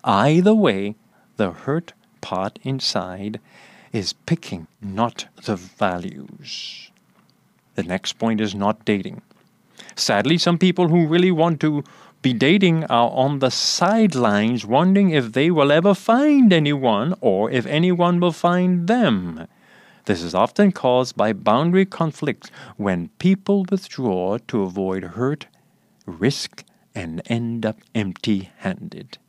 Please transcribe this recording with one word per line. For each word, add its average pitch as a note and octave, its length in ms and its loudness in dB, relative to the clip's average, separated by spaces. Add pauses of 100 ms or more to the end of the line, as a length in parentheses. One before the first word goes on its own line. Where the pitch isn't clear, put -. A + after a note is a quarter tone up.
Either D3+ 500 4
way, G#2+ 420 0 (400)
the G2 160 -2
hurt D3 400 -6 (300)
part F#2+ 420 -6
inside G#2 800 -6 (500)
is G2+ 220 -6
picking, - 540 -8 (120)
not G#2 460 -6 (180)
the G#2+ 140 -4
values. - 1300 -10 (840)
The F#2+ 80 -4
next F2+ 300 -6
point A2+ 260 -2
is G#2 160 -4
not G#2 300 -2
dating. F#2+ 360 -4 (760)
Sadly, B2 420 0
some F3 200 0
people F3+ 300 2
who E3 200 4
really F3 240 2
want D#3+ 280 0
to D3 240 0 (380)
be B2+ 100 0
dating D#3+ 540 2
are A#2+ 260 2
on C3+ 280 -2
the C3 120 0
sidelines B2 1120 0
wondering F#3 440 4
if B2 240 0
they D3+ 180 2
will C#3+ 220 4
ever F#3 200 4
find C4 600 4
anyone C#3+ 680 2
or G#2 320 0
if B2 140 0
anyone F3 560 2
will F3 100 2
find F3 560 0
them. F#2+ 580 0 (600)
This F2+ 160 -2
is F2 120 -6
often F3+ 380 2
caused B2+ 460 0
by G#2+ 160 0
boundary E3 520 2
conflicts - 640 -6 (280)
when F2+ 320 -2 (100)
people F#3+ 500 0
withdraw G#2 680 -2 (100)
to G#2+ 160 -2
avoid F#2+ 400 -4
hurt, B2 440 -6 (580)
risk, F#2+ 580 -6 (320)
and E2+ 300 -10
end A#2 400 -4
up A2 140 -4 (140)
empty-handed. - 1200 -6 (120)